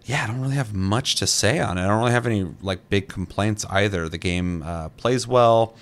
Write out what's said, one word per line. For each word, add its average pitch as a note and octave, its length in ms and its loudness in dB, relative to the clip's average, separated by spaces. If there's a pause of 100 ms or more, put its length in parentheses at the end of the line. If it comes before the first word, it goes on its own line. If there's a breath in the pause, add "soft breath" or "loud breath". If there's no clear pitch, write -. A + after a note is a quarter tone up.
yeah, C3+ 180 -2
I B2+ 60 -4
don't B2 120 -4
really C3+ 160 -2
have A#2+ 160 -4
much G2+ 440 0
to G2 100 -2
say A#2 320 2
on F2+ 200 -2
it. F2+ 40 -2
I F#2 60 0
don't G#2 100 4
really A#2+ 140 2
have A#2+ 140 0
any, G#2 200 0 (160)
like, F#2 280 -6
big G2 180 0
complaints G2+ 600 -4
either. F#2+ 380 0
The E2+ 100 -6
game, F2 460 -2
uh, E2 260 -8
plays A#2 360 -2
well, A#2 560 4